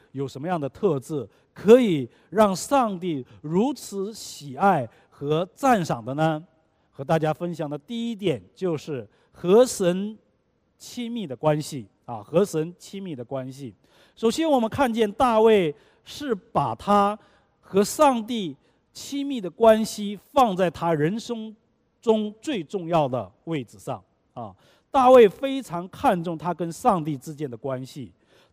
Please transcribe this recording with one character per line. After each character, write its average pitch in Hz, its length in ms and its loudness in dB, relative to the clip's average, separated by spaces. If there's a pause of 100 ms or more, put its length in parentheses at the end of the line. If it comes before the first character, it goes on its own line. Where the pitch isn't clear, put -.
(140)
有 135 140 -6
什 127 140 -14
么 151 60 -8
样 180 120 -4
的 143 80 -6
特 147 320 0
质， 131 280 -8 (260)
可 220 260 8
以 160 300 0 (220)
让 196 240 2
上 226 440 -2
帝 160 240 -6 (180)
如 185 300 -2
此 202 400 -10
喜 143 460 -16
爱 160 320 2 (180)
和 156 460 -4
赞 240 320 2
赏 127 180 -6
的 127 120 -8
呢？ 156 280 -2 (460)
和 - 140 -18
大 160 160 0
家 156 120 0
分 175 220 -6
享 151 160 -8
的 147 80 -8
第 233 340 -8
一 233 40 -8
点 175 260 -4 (140)
就 175 200 -4
是 131 320 -10 (240)
合 202 320 4
神 202 540 -2 (640)
亲 233 320 -12
密 226 160 -8
的 127 80 -10
关 151 260 0
系 135 240 -12 (200)
啊， 113 180 -12
和 170 200 2
神 165 360 -4
亲 196 240 -16
密 180 100 -12
的 123 100 -12
关 131 280 -10
系。 127 240 -16 (400)
首 226 160 0
先， 320 180 -2
我 269 100 4
们 220 80 0
看 262 240 0
见 220 200 0
大 226 280 2
卫 208 360 4 (280)
是 277 300 -6
把 147 400 -4
他 202 440 2 (420)
和 196 240 0
上 247 420 2
帝 208 300 -6 (360)
亲 - 320 -10
密 277 160 -6
的 180 80 -8
关 220 380 4
系 202 340 -8 (120)
放 240 240 4
在 175 160 2
他 170 220 -2
人 165 260 0
生 220 360 -10 (460)
中 214 400 0
最 247 220 -4
重 175 240 -8
要 160 200 2
的 117 240 -6 (120)
位 160 200 -6
置 - 140 -18
上 107 260 -12 (300)
啊。 110 220 -14 (340)
大 254 220 6
卫 240 180 10
非 269 320 -6
常 175 280 -10
看 202 340 0
重 170 120 -6
他 156 160 -6
跟 170 200 -6
上 190 340 0
帝 151 100 -6
之 147 200 -16
间 139 140 -8
的 120 60 -12
关 131 300 -8
系， 120 260 -16 (420)